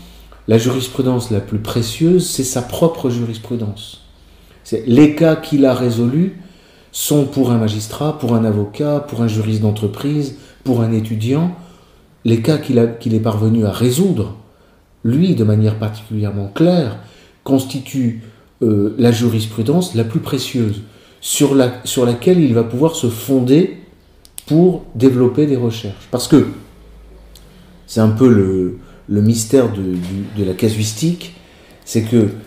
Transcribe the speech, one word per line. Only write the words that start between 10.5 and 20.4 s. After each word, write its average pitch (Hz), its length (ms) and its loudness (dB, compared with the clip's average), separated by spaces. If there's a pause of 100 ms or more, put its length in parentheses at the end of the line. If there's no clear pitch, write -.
pour 123 180 0
un 113 120 0
étudiant, 113 640 -2 (680)
les 117 180 2
cas 151 160 2
qu'il 127 200 0
a, 117 80 4
qu'il 113 280 -4
est 110 60 2
parvenu 110 440 0
à 98 80 0
résoudre, 123 640 0 (680)
lui, 151 320 2
de 113 100 0
manière 107 340 2
particulièrement 104 680 -6
claire, 160 500 0 (440)
constituent, 131 800 -2 (400)
euh, 107 360 2
la 117 120 4
jurisprudence 113 840 -2
la 113 100 0
plus 113 160 -4
précieuse, 120 600 -4 (380)